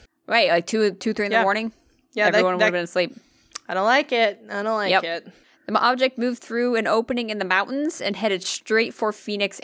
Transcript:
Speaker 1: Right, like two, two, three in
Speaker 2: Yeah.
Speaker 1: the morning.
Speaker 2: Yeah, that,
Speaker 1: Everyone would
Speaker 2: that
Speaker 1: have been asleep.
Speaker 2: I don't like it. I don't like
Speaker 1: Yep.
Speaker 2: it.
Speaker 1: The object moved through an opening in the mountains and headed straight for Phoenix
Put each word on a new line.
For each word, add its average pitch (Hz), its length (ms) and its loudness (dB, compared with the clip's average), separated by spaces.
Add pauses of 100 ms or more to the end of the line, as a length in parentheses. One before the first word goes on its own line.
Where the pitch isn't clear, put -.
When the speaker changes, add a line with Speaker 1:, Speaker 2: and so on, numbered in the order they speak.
(260)
Speaker 1:
Right, 226 220 4
like 175 180 2
two, 214 280 2
two, 220 180 -4
three 208 140 -2
in 202 60 -4
Speaker 2:
Yeah. 226 80 4
Speaker 1:
the 214 40 2
morning. 220 280 0 (400)
Speaker 2:
Yeah, 208 120 0
that, 202 140 2
Speaker 1:
Everyone 185 160 4
would 180 80 -2
Speaker 2:
that - 20 6
Speaker 1:
have 214 80 2
been 175 120 -2
asleep. 180 320 -2 (520)
Speaker 2:
I 180 60 -6
don't 190 120 0
like 285 240 2
it. 233 300 0 (100)
I 208 140 -6
don't 220 120 -2
like 202 140 -2
Speaker 1:
Yep. 180 140 4
Speaker 2:
it. 165 240 -8 (380)
Speaker 1:
The 208 120 0
object 254 380 2
moved 240 260 -2
through 240 340 -2
an 220 100 0
opening 226 420 0
in 214 100 -6
the 196 60 -2
mountains 247 560 -2
and 202 160 -4
headed 196 260 -2
straight 226 520 -2
for 214 180 -2
Phoenix 202 520 -6